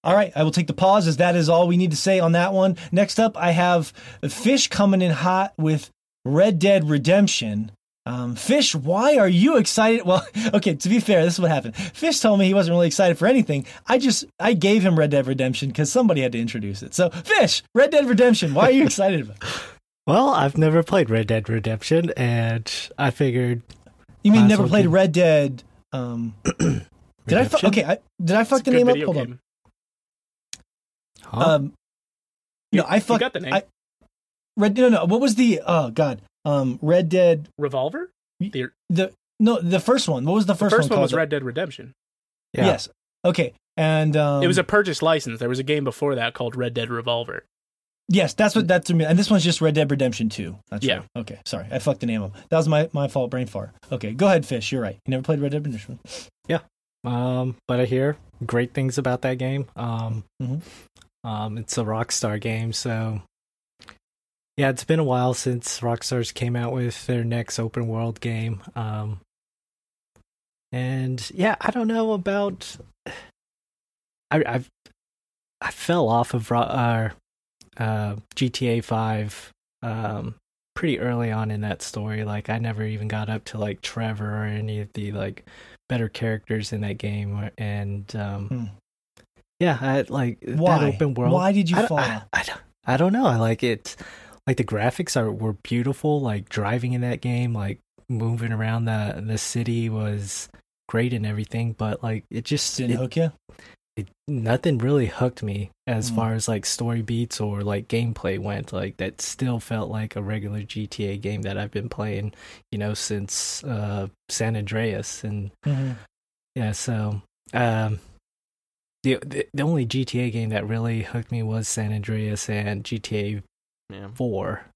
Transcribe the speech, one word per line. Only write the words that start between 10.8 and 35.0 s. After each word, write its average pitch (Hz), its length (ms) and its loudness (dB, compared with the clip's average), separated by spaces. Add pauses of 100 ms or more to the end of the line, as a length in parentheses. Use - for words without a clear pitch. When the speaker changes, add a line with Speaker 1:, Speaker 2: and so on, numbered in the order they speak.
Speaker 1:
be 226 100 6
fair, 180 240 4
this 175 100 2
is 190 60 -4
what 170 100 4
happened. 151 240 -2
Fish 240 460 -2
told 208 180 4
me 196 80 4
he 190 60 4
wasn't 175 220 4
really 175 120 6
excited 175 300 4
for 170 100 0
anything. 185 380 2 (220)
I 254 100 4
just, 262 300 2 (120)
I 220 140 2
gave 196 300 4
him 175 160 4
Red 147 120 4
Dead 139 160 2
Redemption 131 460 -2
'cause 151 180 0
somebody 208 300 4
had 127 120 0
to 117 60 -4
introduce 104 440 -4
it. - 100 -14
So, 175 160 2
Fish, 220 540 2 (120)
Red 285 180 6
Dead 285 140 6
Redemption, 226 460 6
why 175 160 6
are 254 40 8
you 269 120 6
excited 190 380 2
about 107 200 -12
it? - 60 -8
<laughs> - 220 -10 (360)
Speaker 2:
Well, 226 220 6
I've 147 300 2
never 156 240 6
played 165 260 2
Red 110 200 2
Dead 113 200 0
Redemption, 113 680 0
and 117 560 0 (280)
I 139 120 2
figured 123 520 0 (600)
Speaker 1:
You 208 100 6
mean 220 100 10
Speaker 2:
might - 20 10
as 202 60 10
Speaker 1:
never 202 140 6
Speaker 2:
well 156 40 2
Speaker 1:
played 196 140 6
Speaker 2:
give 165 100 4
Speaker 1:
Red 190 200 6
Dead, 147 500 4 (320)
um, 117 440 -6
<clears throat> - 60 -20
did - 140 0
I - 840 0
fu-, - 120 0
Speaker 2:
Redemption? 190 120 4
Speaker 1:
okay, 196 160 4
I, 165 140 2 (240)
did 175 140 2
I 226 80 4
fuck 262 160 2
Speaker 3:
It's - 80 -2
a - 20 2
Speaker 1:
the 247 60 6
Speaker 3:
good - 0 -
Speaker 1:
name 247 120 6
up? 247 80 6
Speaker 3:
video 151 100 0
Speaker 1:
Hold 165 100 0
on. 131 80 -2
Speaker 3:
game. 123 140 -12 (1800)
Speaker 2:
Huh? 113 180 -6 (140)
Speaker 1:
Um, 143 180 0 (1000)
no, 170 80 6
Speaker 3:
You, - 40 0
Speaker 1:
I 208 140 4
fucked 233 220 2
Speaker 3:
you - 20 2
got 262 80 -4
the 180 80 -6
name. 180 140 -4
Speaker 1:
I, 196 80 2 (960)
Red, 208 180 4
no, 254 140 6
no, 175 160 4